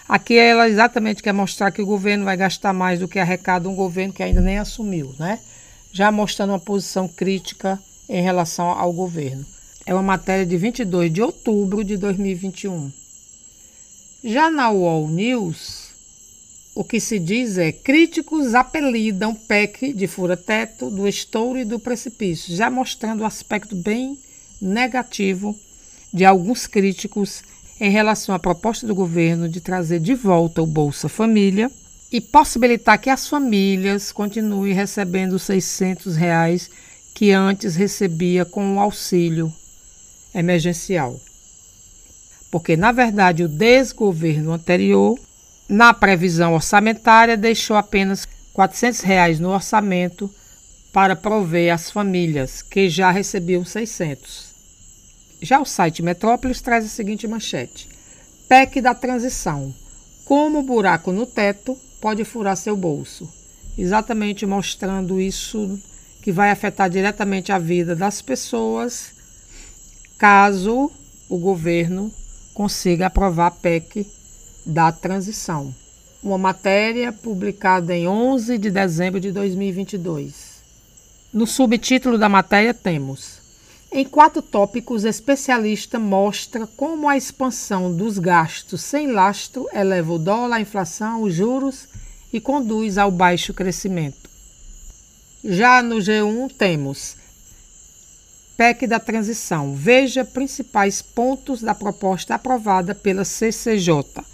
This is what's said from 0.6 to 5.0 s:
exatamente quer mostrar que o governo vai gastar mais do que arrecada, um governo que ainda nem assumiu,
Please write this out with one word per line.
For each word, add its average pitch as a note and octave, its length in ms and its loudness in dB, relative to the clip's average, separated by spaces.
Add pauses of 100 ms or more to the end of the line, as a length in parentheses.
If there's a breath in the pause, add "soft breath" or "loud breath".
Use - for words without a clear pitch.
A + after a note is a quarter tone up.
exatamente A3 540 0
quer G3+ 100 -2
mostrar G3 380 -2
que E3+ 100 -6
o G3+ 60 -2
governo G#3 380 0
vai F#3+ 120 0
gastar F#3+ 360 -2
mais F#3 260 0
do F#3 80 -4
que F#3+ 140 -4
arrecada, F3+ 480 -2
um F#3+ 80 -6
governo F#3+ 360 -4
que F#3+ 120 -8
ainda F3+ 160 4
nem F#3+ 180 2
assumiu, F#3+ 600 -6